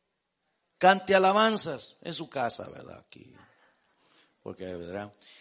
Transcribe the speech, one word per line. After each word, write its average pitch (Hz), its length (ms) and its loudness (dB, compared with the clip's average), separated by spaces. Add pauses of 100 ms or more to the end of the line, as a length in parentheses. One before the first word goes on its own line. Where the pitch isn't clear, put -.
(800)
Cante 190 380 4
alabanzas 190 880 2
en 170 120 -8
su 156 160 -6
casa, 120 400 -6
¿verdad? - 300 -18
Aquí. - 340 -20 (1120)
Porque, 90 200 -14
¿verdad? 92 480 -12 (280)